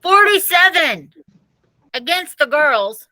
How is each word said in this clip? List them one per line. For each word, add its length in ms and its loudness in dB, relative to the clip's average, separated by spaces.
Forty-seven 1120 0
against 440 -6
the 100 0
girls. 640 -2